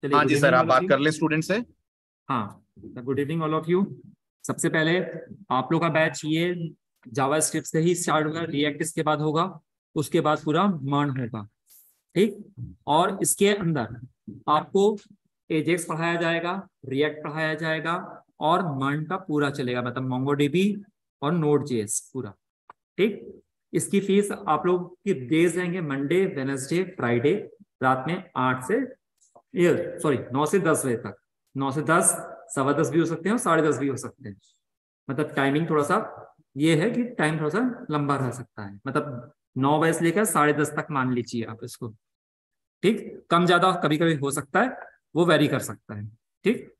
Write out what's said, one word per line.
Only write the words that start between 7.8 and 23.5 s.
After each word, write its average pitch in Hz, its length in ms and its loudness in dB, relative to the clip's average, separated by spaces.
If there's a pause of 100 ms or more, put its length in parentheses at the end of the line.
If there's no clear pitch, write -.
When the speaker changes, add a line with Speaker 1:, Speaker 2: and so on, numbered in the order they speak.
Speaker 1:
स्टार्ट 156 320 0
होगा, 156 180 -4
React 147 360 -2
इसके 160 220 -4
बाद 151 180 2
होगा, 156 220 2 (520)
उसके 160 260 0
बाद 151 240 2
पूरा 160 200 2
मर्न 143 440 0 (100)
होगा, 113 240 -6 (720)
ठीक? 202 220 2 (500)
और 180 340 2
इसके 196 320 2
अंदर 147 420 -2 (540)
आपको 196 480 2 (520)
एजेक्स 165 360 0
पढ़ाया 170 360 -2
जाएगा, 170 340 -2 (320)
React 151 360 -2
पढ़ाया 156 320 -2
जाएगा 160 400 -2 (460)
और 160 240 4 (140)
मर्न 143 260 -2
का 185 140 -4
पूरा 147 320 0
चलेगा, 123 300 -2
मतलब 127 280 -4
MongoDB 143 560 2 (560)
और 151 160 0
Node.js 143 640 0 (140)
पूरा, 110 200 -10 (640)
ठीक? 202 260 0 (500)